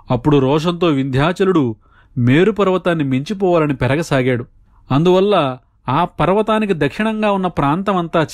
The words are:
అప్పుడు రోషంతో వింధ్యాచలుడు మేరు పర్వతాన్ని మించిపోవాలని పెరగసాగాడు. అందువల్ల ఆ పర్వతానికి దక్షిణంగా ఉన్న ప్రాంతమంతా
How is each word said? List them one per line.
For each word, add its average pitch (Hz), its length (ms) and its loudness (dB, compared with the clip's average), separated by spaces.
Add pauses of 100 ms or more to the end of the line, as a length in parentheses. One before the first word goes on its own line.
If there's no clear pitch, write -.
(120)
అప్పుడు 143 260 2
రోషంతో 160 500 0
వింధ్యాచలుడు 143 880 0 (420)
మేరు 139 340 4
పర్వతాన్ని 185 520 0
మించిపోవాలని 151 720 0
పెరగసాగాడు. 131 720 -2 (460)
అందువల్ల 175 640 2 (320)
ఆ 156 160 2
పర్వతానికి 214 680 0
దక్షిణంగా 214 580 -2
ఉన్న 190 160 -2
ప్రాంతమంతా 170 880 -2